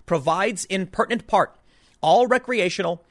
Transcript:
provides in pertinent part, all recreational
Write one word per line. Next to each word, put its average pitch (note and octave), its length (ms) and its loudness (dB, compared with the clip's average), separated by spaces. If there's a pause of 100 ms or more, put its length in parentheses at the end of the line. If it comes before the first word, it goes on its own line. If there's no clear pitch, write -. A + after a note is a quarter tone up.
provides F3 600 -2
in F#3+ 200 -4
pertinent - 400 -4
part, - 300 0 (440)
all B3 260 4
recreational G3+ 840 -2